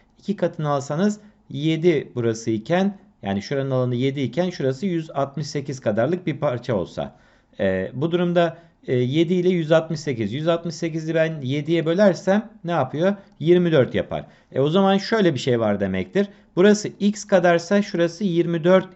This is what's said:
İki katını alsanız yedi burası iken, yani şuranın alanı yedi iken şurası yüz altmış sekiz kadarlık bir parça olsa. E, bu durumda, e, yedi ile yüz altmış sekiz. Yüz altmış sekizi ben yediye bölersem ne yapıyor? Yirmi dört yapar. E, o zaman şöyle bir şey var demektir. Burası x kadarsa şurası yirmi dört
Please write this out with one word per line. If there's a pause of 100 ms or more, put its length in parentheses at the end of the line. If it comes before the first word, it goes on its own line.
(200)
İki
katını
alsanız (300)
yedi
burası
iken, (240)
yani
şuranın
alanı
yedi
iken
şurası
yüz
altmış
sekiz
kadarlık
bir
parça
olsa. (440)
E,
bu
durumda, (300)
e,
yedi
ile
yüz
altmış
sekiz.
Yüz
altmış
sekizi
ben
yediye
bölersem (140)
ne
yapıyor? (240)
Yirmi
dört
yapar. (260)
E,
o
zaman
şöyle
bir
şey
var
demektir. (280)
Burası (120)
x
kadarsa
şurası
yirmi
dört